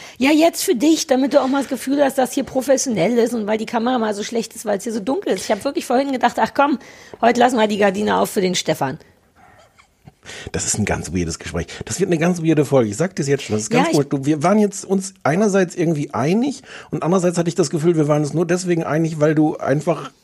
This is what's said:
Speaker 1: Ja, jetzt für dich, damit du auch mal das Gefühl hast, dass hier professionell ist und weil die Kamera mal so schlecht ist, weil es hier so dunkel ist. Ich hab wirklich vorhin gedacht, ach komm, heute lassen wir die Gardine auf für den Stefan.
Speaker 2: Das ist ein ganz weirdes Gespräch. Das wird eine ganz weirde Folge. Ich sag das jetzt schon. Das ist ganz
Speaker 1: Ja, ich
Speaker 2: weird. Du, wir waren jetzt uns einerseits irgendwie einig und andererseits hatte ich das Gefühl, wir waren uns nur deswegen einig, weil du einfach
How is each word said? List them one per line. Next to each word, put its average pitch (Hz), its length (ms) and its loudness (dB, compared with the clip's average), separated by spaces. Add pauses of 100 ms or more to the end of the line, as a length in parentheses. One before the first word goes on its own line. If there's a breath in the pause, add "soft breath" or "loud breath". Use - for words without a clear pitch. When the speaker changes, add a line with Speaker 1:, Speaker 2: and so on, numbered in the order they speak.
(200 loud breath)
Speaker 1:
Ja, 262 100 2
jetzt 320 340 4
für 370 120 2
dich, 302 320 2
damit 262 260 2
du 277 80 6
auch 262 60 0
mal 277 140 0
das 247 80 -4
Gefühl 277 340 0
hast, 269 160 -2
dass 254 140 0
hier 269 100 -2
professionell 247 720 0
ist 233 160 2
und 220 140 -4
weil 214 100 0
die 214 80 -4
Kamera 240 320 -2
mal 220 160 0
so 202 80 -8
schlecht 233 320 -6
ist, - 120 -14
weil 208 120 -2
es 185 60 -8
hier 233 100 -6
so 226 60 -4
dunkel 269 340 -2
ist. 190 120 -6
Ich - 60 0
hab 208 120 -2
wirklich 285 240 -4
vorhin 277 240 2
gedacht, 247 260 0
ach 226 160 0
komm, 277 240 2 (440 loud breath)
heute 233 180 4
lassen 254 180 4
wir 220 100 2
die 208 120 0
Gardine 202 380 2
auf 190 120 0
für - 120 -2
den 180 120 2
Stefan. 160 460 -4 (1500 loud breath)
Speaker 2:
Das - 160 -4
ist - 100 -2
ein 104 80 0
ganz - 260 -4
weirdes 82 280 -2
Gespräch. 82 260 -6 (200 loud breath)
Das 117 140 -6
wird 190 100 0
eine 170 100 0
ganz 175 240 0
weirde 156 220 2
Folge. 127 260 2
Ich 101 60 -8
sag 175 180 -2
das 147 120 -4
jetzt 139 160 0
schon. 202 120 -4
Das 214 80 -2
ist 214 80 -8
ganz 254 160 4
Speaker 1:
Ja, 330 60 0
ich - 40 2
Speaker 2:
weird. 143 160 0
Du, 135 120 -2
wir 147 180 0
waren 202 160 4
jetzt 208 260 0
uns 190 380 -4
einerseits 185 520 2
irgendwie 156 380 -2
einig 190 480 0 (300 loud breath)
und 156 100 -2
andererseits 175 380 2
hatte 170 100 0
ich - 60 -2
das 165 160 0
Gefühl, 165 240 2
wir 156 120 2
waren 151 140 2
uns 143 140 -2
nur 175 100 0
deswegen 175 380 0
einig, 160 360 -2
weil 151 140 4
du 156 240 2
einfach 147 540 -2 (120)